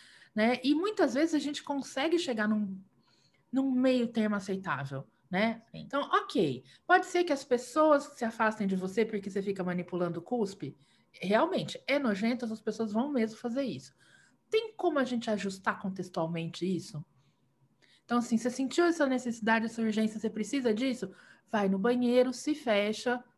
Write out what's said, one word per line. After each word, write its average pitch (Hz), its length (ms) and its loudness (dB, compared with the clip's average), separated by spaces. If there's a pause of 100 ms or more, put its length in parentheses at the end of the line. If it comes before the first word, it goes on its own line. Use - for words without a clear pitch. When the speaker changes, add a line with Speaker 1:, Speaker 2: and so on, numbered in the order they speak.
(340)
Speaker 1:
né? 233 280 2
E 277 120 4
muitas 339 380 2
vezes 311 220 2
a 294 40 2
gente 285 240 -4
consegue 294 560 -2
chegar 220 280 -2
num, 208 300 0 (760)
num 269 200 2
meio 254 360 4
termo 214 280 0
aceitável, 147 680 -4 (240)
né? 220 320 2 (100)
Speaker 2:
Sim. 143 140 -12
Speaker 1:
Então, 285 160 -4 (100)
ok, 208 520 2 (220)
pode 359 220 6
ser 349 160 2
que 320 100 0
as 277 100 -2
pessoas 285 600 4 (120)
se - 100 -8
afastem 220 420 0
de 190 80 0
você 190 300 0
porque 208 240 -6
você 196 120 -4
fica 190 220 -2
manipulando 175 560 -2
o 165 40 -8
cuspe. 196 540 -4 (440)
Realmente, 226 680 0
é 269 100 2
nojento, 233 480 -2
as 220 160 -8
pessoas 220 300 -4
vão 247 200 -2
mesmo 226 260 -2
fazer 247 260 -4
isso. 135 300 -8 (560)
Tem 440 260 0
como 311 240 2
a 254 40 4
gente 240 260 -2
ajustar 196 520 -2
contextualmente 175 840 -4
isso? 165 380 -4 (1000)
Então, 240 140 0
assim, 233 180 0
você 247 120 -4
sentiu 269 360 0
essa 330 200 4
necessidade, 226 600 0
essa 226 160 -6
urgência, 220 380 0
você 226 100 -2
precisa 220 440 0
disso? 233 380 -2 (400)
Vai 202 160 0
no 190 100 2
banheiro, 247 540 4
se 294 240 -4
fecha, 220 680 0 (160)